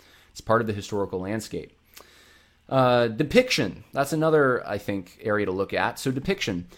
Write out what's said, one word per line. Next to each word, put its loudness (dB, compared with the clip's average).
It's -18
part 2
of -2
the -2
historical -4
landscape. -8
Uh, 4
depiction, 2
that's -2
another, 4
I -4
think, -8
area 0
to -2
look -2
at. 0
So -2
depiction, -4